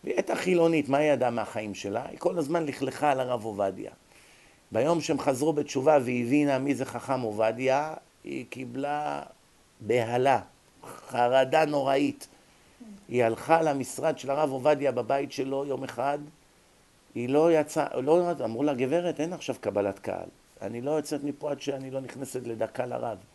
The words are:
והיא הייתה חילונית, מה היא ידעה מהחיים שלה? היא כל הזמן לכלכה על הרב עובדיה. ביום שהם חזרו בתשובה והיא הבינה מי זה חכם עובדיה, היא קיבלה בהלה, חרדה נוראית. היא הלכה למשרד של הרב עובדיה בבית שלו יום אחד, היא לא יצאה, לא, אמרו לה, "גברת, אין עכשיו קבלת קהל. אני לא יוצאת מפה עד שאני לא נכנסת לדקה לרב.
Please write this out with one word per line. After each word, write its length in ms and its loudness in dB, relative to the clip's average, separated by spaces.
והיא 120 -4
הייתה 200 0
חילונית, 540 2
מה 80 4
היא 140 4
ידעה 180 2
מהחיים 460 -6
שלה? 340 -6
היא 100 -16
כל 180 0
הזמן 280 -2
לכלכה 460 -2
על 80 2
הרב 260 -2
עובדיה. 460 -4
ביום 300 2
שהם 180 -2
חזרו 340 0
בתשובה 480 4
והיא 240 0
הבינה 340 2
מי 160 0
זה 100 -4
חכם 360 -4
עובדיה, 720 0
היא 260 -8
קיבלה 720 -6
בהלה, 600 2
חרדה 580 4
נוראית. 640 0
היא 160 2
הלכה 380 4
למשרד 560 -2
של 120 -10
הרב 220 2
עובדיה 400 2
בבית 400 -2
שלו 340 -4
יום 180 -4
אחד, 360 -4
היא 140 -4
לא 240 6
יצאה, 480 0
לא, 300 4
אמרו 200 -2
לה, 100 2
"גברת, 460 0
אין 140 -2
עכשיו 280 -6
קבלת 380 0
קהל. 280 -6
אני 200 -6
לא 100 -4
יוצאת 320 -4
מפה 280 -6
עד 100 -6
שאני 300 -6
לא 80 -4
נכנסת 480 -8
לדקה 380 -4
לרב. 320 -6